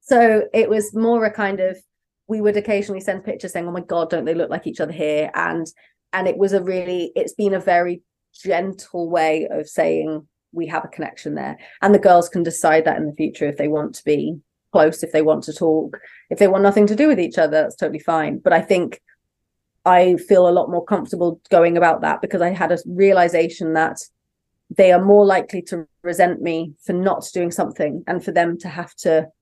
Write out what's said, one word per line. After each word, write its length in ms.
So 520
it 160
was 260
more 300
a 60
kind 300
of, 180
we 160
would 160
occasionally 420
send 240
pictures 280
saying, 140
"Oh 60
my 80
God, 300
don't 140
they 100
look 160
like 160
each 140
other 120
here?" 420
And, 320
and 160
it 80
was 160
a 100
really, 520
it's 180
been 220
a 60
very 420
gentle 760
way 420
of 160
saying, 600
"We 140
have 180
a 40
connection 460
there." 220
And 140
the 40
girls 300
can 140
decide 420
that 140
in 80
the 80
future 320
if 100
they 120
want 260
to 100
be 340
close, 300
if 100
they 100
want 220
to 100
talk, 440
if 80
they 100
want 140
nothing 260
to 80
do 120
with 120
each 180
other, 240
that's 140
totally 220
fine. 400
But 140
I 80
think 400
I 300
feel 320
a 40
lot 180
more 140
comfortable 560
going 280
about 240
that 180
because 220
I 80
had 220
a 140
realization 880
that 260
they 160
are 120
more 200
likely 380
to 240
resent 400
me 300
for 100
not 380
doing 180
something 560
and 180
for 80
them 260
to 100
have 280
to 320